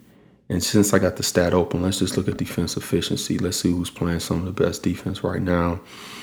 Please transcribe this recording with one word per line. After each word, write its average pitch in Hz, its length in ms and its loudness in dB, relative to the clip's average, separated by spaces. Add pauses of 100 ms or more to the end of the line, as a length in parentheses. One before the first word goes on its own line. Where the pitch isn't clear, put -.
(500)
And 90 140 0
since 101 300 4
I 98 60 6
got 90 160 2
the - 80 -6
stat 87 320 4
open, 87 260 2
let's 92 160 0
just 92 180 0
look 92 120 0
at 104 100 -2
defense - 400 -4
efficiency. - 600 -2
Let's 87 180 -2
see 90 140 2
who's 87 180 -2
playing 85 300 -2
some - 180 -2
of 85 80 -2
the 90 180 -2
best 85 200 0
defense 90 400 -4
right 92 180 -2
now. 87 380 2 (440)